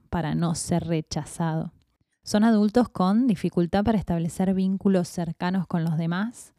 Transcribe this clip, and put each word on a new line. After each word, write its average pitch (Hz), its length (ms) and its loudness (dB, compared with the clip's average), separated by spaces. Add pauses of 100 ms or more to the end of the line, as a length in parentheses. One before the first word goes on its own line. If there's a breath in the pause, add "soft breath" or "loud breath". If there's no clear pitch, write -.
para 156 240 -2
no 165 220 0
ser 165 320 -2
rechazado. 160 840 -4 (520)
Son 208 200 2
adultos 220 460 4
con 202 380 2
dificultad 180 560 0
para 220 160 2
establecer 175 560 0
vínculos 190 520 2
cercanos 180 600 -4
con 170 160 -2
los 160 140 0
demás, 175 600 -4